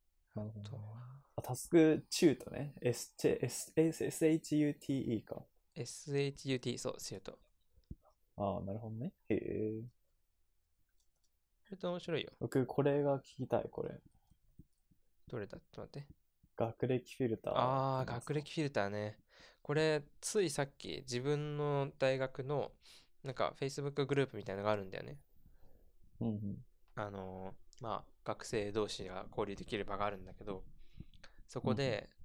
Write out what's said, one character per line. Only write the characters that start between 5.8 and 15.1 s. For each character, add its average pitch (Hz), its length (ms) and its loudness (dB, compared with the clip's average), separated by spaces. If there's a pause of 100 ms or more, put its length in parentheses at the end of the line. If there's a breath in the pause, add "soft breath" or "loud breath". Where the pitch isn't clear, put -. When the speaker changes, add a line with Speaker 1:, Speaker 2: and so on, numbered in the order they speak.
Speaker 2:
ス - 320 -6
エ 143 120 2
イ 139 60 -6
チ 139 160 -6
ユ 131 60 4
ー 123 40 -6
テ 123 100 -2
ィ 120 40 -2
ー、 - 40 -6
そ - 120 -2
う、 - 80 -6
シ - 180 -8
ュ - 20 -10
ー - 20 -10
ト。 - 180 -12 (1000)
Speaker 1:
あ 98 240 0
ー、 90 40 -4
な 98 100 -4
る 110 40 -4
ほ 113 120 -8
ど 113 60 -6
ね。 139 160 -6 (160)
へ 107 60 2
え。 110 480 -2 (1900)
Speaker 2:
割 196 100 -10
と 180 120 0
面 175 80 -2
白 165 200 0
い - 40 2
よ。 - 160 -6
Speaker 1:
僕、 127 260 4
こ - 180 2
れ 143 200 4
が 139 140 4
聞 135 60 -6 (160)
き 123 100 -4
た 113 100 2
い、 110 120 -2
こ - 120 -4
れ。 - 180 -8 (1300)